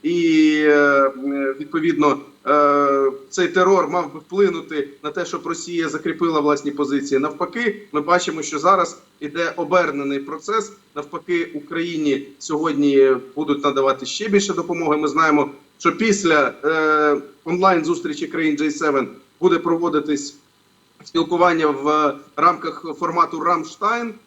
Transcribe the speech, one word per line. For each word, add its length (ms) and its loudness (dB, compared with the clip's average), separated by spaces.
і, 540 4
е, 540 4
відповідно, 580 0
е, 640 2
цей 180 -2
терор 420 2
мав 240 -4
би 60 -14
вплинути 720 -2
на 80 -6
те, 140 -4
щоб 220 -8
Росія 420 -4
закріпила 500 -2
власні 320 2
позиції. 480 0
Навпаки, 720 -4
ми 100 -2
бачимо, 400 0
що 180 -6
зараз 420 0
іде 360 -6
обернений 640 0
процес. 540 -6
Навпаки, 580 -4
Україні 760 -4
сьогодні 680 2
будуть 280 -2
надавати 420 0
ще 240 -6
більше 240 2
допомоги. 440 -2
Ми 100 -2
знаємо, 420 2
що 200 0
після, 560 2
е, 520 2
онлайн-зустрічі 840 0
країн 300 -2
J 240 -2
seven 260 0
буде 200 4
проводитись 800 -2
спілкування 640 0
в 460 0
рамках 500 -2
формату 400 -2
«Рамштайн» 720 -4